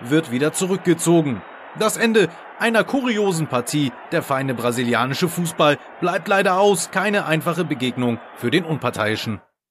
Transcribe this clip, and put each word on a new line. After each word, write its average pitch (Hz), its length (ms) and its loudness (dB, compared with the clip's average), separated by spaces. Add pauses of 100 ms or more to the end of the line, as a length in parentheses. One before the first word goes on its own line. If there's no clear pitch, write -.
wird 151 300 0
wieder 143 220 0
zurückgezogen. 165 920 2 (360)
Das 185 180 0
Ende 220 320 4 (300)
einer 220 260 2
kuriosen 208 640 0
Partie. 135 420 0 (220)
Der 165 100 0
feine 135 320 -2
brasilianische 120 720 0
Fußball 165 500 0 (220)
bleibt 175 280 -2
leider 190 300 2
aus. 202 320 2
Keine 202 340 0
einfache 160 400 0
Begegnung 123 560 -2 (160)
für 120 140 -4
den 175 140 2
Unparteiischen. 110 760 -2 (300)